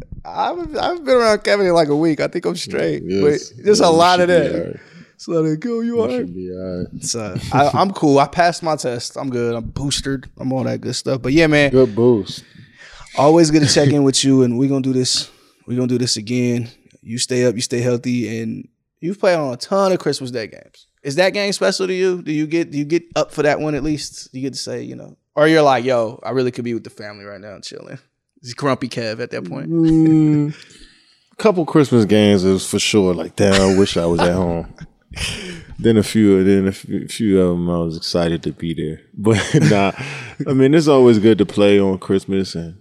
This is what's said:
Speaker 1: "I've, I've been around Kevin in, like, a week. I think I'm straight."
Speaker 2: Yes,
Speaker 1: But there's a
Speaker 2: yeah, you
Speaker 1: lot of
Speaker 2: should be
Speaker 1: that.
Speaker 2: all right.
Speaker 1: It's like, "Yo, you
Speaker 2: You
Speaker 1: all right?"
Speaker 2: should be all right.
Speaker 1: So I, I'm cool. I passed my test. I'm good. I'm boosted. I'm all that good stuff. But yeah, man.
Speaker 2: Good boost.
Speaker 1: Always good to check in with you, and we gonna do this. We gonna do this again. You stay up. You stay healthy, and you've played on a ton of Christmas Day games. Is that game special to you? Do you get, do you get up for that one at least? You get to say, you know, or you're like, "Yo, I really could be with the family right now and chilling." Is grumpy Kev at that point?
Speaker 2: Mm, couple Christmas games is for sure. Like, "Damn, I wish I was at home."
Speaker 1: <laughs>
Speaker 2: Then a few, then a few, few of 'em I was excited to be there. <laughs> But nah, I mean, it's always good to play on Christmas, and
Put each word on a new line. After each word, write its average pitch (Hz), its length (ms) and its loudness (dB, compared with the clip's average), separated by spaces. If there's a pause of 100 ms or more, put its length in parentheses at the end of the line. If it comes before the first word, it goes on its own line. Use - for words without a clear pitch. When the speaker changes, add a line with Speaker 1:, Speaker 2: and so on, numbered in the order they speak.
(240)
Speaker 1:
"I've, 311 540 -6
I've 339 260 -4
been 262 140 2
around 220 260 2
Kevin 202 220 0
in, 175 80 2
like, 165 160 2
a 147 60 0
week. 156 260 0
I 147 60 -2
think 175 180 -6
I'm 175 100 -2
straight." 151 500 -4
Speaker 2:
Yes, 143 440 0
Speaker 1:
But - 160 -12
there's 202 160 4
a - 20 4
Speaker 2:
yeah, 175 60 6
you 160 60 4
Speaker 1:
lot 180 260 4
of 175 80 2
Speaker 2:
should 175 140 4
be - 60 0
Speaker 1:
that. 170 120 -6
Speaker 2:
all - 100 -8
right. - 80 -14 (360)
Speaker 1:
It's - 120 -20
like, 160 380 -2
"Yo, 233 160 -4
you - 0 -
Speaker 2:
You 233 200 -4
Speaker 1:
all 226 60 0
right?" 254 120 -4
Speaker 2:
should 175 160 -8
be 185 160 -10
all 185 420 -6
right. - 100 -16
Speaker 1:
So 104 320 -6 (160)
I, 139 220 2
I'm 185 180 0
cool. 139 280 2
I 147 80 2
passed 170 360 -2
my 156 120 -2
test. 123 420 -8
I'm 135 120 -8
good. 120 260 -2
I'm 113 140 -8
boosted. 135 680 -6
I'm 127 160 -6
all 131 100 -2
that 117 180 -6
good 120 140 -8
stuff. 127 260 -4
But 127 120 -2
yeah, 160 140 4
man. 147 240 4
Speaker 2:
Good 127 240 4
boost. 113 480 2 (760)
Speaker 1:
Always 156 340 4
good 156 120 4
to 135 40 2
check 147 220 4
in 143 140 2
with 135 200 2
you, 135 200 4
and 120 140 0
we 135 120 0
gonna 135 120 -2
do 131 120 -2
this. - 360 -2 (380)
We 123 80 -6
gonna 127 120 -2
do 123 100 0
this 123 180 -2
again. 120 540 -4 (340)
You 113 140 -10
stay 123 280 -2
up. 117 100 0
You 120 60 -6
stay 120 200 -6
healthy, 120 600 -4
and 110 260 -10 (340)
you've 185 180 -8
played 185 160 2
on 143 180 -4
a 120 40 -12
ton 196 340 -2
of 175 80 0
Christmas 135 320 -6
Day 113 160 -8
games. - 400 -20 (160)
Is 139 120 -8
that 180 180 2
game 202 180 -4
special 190 360 -2
to 185 60 -4
you? 185 280 -2
Do 151 100 -8
you 151 160 -2
get, 160 240 -2
do 143 60 -8
you 147 80 -4
get 165 180 -2 (120)
up 156 160 -2
for 151 120 -6
that 147 160 2
one 151 160 -4
at 127 80 -4
least? - 500 -8
You 131 80 -12
get 135 120 -6
to 123 60 -12
say, 120 240 -10
you 127 120 -14
know, 107 220 -20 (180)
or 151 120 4
you're 160 160 4
like, 127 200 4
"Yo, 120 400 -2
I 110 80 -8
really 127 200 -2
could 123 120 -10
be 120 100 -6
with 107 120 -6
the 98 60 -18
family 104 340 -18
right 101 160 -18
now 101 140 -18
and - 80 -20
chilling." - 360 -16 (420)
Is 123 120 -16
grumpy 131 340 -4
Kev 113 320 -8
at 120 120 -8
that 120 180 -10
point? 156 200 -10
Speaker 2:
Mm, 160 840 2 (840)
couple 185 280 2
Christmas 127 400 4
games 101 380 4
is 95 220 2
for 104 140 -2
sure. 92 340 2
Like, 82 220 -8
"Damn, 98 240 4 (160)
I - 20 2
wish 98 200 2
I 85 80 0
was 85 160 0
at 87 120 2
home." 87 460 -4
Speaker 1:
<laughs> - 60 -18 (920)
Speaker 2:
Then 113 180 4
a 101 60 4
few, 98 400 4
then 98 240 2
a 95 40 -2
few, - 360 -8
few 98 340 0
of 90 160 0
'em 87 120 -4
I 87 100 -2
was 82 180 -4
excited 85 460 -2
to 80 80 -6
be 85 240 -8
there. 78 320 -10
<laughs> - 100 -20
But 107 220 2 (300)
nah, 98 220 2 (560)
I 143 60 -2
mean, 135 220 4
it's 156 120 4
always 127 300 6
good 104 220 4
to 101 60 4
play 101 340 4
on 95 180 0
Christmas, 98 580 -2
and 85 260 -10